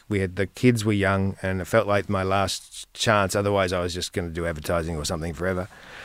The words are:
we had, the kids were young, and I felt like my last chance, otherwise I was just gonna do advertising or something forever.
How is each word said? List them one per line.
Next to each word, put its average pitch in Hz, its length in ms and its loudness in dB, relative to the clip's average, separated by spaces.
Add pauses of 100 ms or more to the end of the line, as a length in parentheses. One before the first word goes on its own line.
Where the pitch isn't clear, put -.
we 104 120 0
had, 92 160 -2
the 98 120 0
kids 120 360 2
were 110 100 4
young, 98 480 2
and 95 180 -2
I 87 40 -6
felt 107 220 2
like 101 220 2
my 98 160 0
last - 680 -2
chance, 104 420 2
otherwise 101 360 2
I 90 80 0
was 87 140 -4
just 87 180 -6
gonna 87 180 -4
do 82 160 -4
advertising 82 500 -2
or 73 80 -6
something 82 280 -4
forever. 90 360 -4 (360)